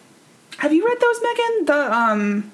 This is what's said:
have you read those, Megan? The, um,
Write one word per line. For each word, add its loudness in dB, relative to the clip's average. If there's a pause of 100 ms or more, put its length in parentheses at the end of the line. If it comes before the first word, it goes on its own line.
(580)
have 0
you 2
read 0
those, 2
Megan? -2
The, 0
um, 0